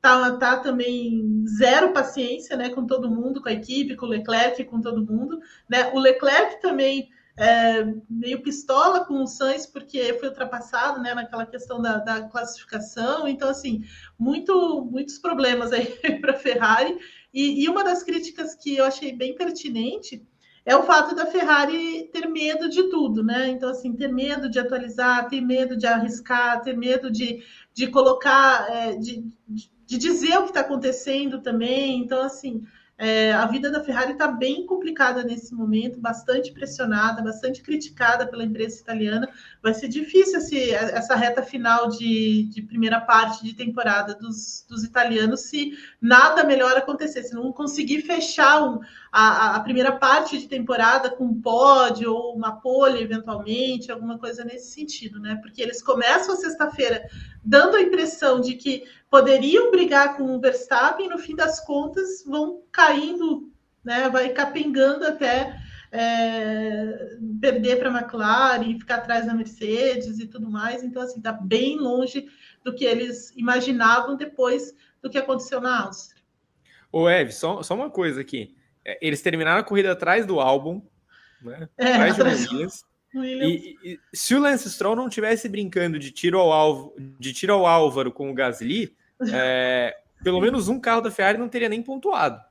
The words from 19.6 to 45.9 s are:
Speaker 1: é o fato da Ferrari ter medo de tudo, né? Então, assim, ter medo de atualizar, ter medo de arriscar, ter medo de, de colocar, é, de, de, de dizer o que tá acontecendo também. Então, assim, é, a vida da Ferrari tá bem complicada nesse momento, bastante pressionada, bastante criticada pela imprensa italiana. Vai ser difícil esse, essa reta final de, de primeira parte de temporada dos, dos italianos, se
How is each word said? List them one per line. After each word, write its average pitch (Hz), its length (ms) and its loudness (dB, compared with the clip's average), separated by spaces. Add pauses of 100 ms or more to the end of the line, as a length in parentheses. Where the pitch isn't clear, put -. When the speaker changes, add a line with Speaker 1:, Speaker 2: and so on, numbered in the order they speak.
Speaker 1:
é 247 80 6
o - 80 6
fato 302 320 4
da 311 100 -4
Ferrari 330 840 0
ter 330 160 -6
medo 320 420 -2
de 370 200 2
tudo, 247 340 -2
né? 247 240 -2
Então, 254 220 -4
assim, 254 240 -8
ter 269 180 -6
medo 269 380 -4
de 247 100 -2
atualizar, 247 680 -2
ter 269 100 -4
medo 254 380 0
de 233 100 0
arriscar, 240 720 0
ter 254 140 -6
medo 254 340 -2
de, 233 320 -6 (320)
de 247 140 -2
colocar, 262 840 6
é, 226 280 -2
de, 226 260 -8 (240)
de, 220 240 -12 (140)
de 254 120 -4
dizer 339 400 2
o 392 80 4
que - 60 -8
tá 302 80 -2
acontecendo 269 840 -2
também. 254 600 -2
Então, 254 200 -2
assim, 262 440 -8 (320)
é, 220 340 2
a 214 140 2
vida 262 240 -2
da 294 140 -2
Ferrari 262 320 -2
tá 302 120 0
bem 269 380 -4
complicada 311 580 -2
nesse 233 300 -8
momento, 226 460 -2
bastante 233 520 -4
pressionada, 226 720 -2
bastante 220 400 -6
criticada 247 640 0
pela 233 180 -8
imprensa 220 380 -6
italiana. 220 480 -2 (320)
Vai 220 140 2
ser 269 120 -8
difícil 349 520 4
esse, 254 320 -2
essa 226 440 0
reta 240 280 2
final 240 460 2
de, 220 600 2
de - 140 -10
primeira 226 360 0
parte 226 440 2
de 220 100 -10
temporada 214 600 -2
dos, 214 520 -12
dos 220 160 -8
italianos, 226 580 0
se 285 360 -6 (240)